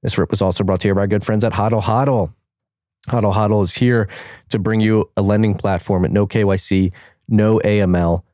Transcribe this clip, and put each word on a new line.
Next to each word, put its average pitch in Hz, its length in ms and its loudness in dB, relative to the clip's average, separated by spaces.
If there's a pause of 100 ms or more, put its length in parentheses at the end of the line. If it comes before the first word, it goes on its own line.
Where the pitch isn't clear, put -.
This - 140 -4
rip 90 120 -2
was 98 120 -2
also 95 240 -2
brought 92 160 0
to 101 80 0
you 98 60 0
by 98 60 0
our 101 60 0
good 104 160 -2
friends 107 220 -2
at 107 80 -2
Hodl 107 280 -2
Hodl. 113 520 0 (720)
Hodl 107 260 0
Hodl 104 300 2
is 87 120 -4
here 120 340 2 (400)
to 107 100 -2
bring 110 220 0
you 107 340 2
a 98 60 -2
lending 104 340 2
platform 92 480 -2
at - 80 -2
no 101 160 2
K 110 160 0
Y 98 140 2
C, 95 340 0 (380)
no 107 340 2
A 104 160 2
M 92 160 2
L 85 380 0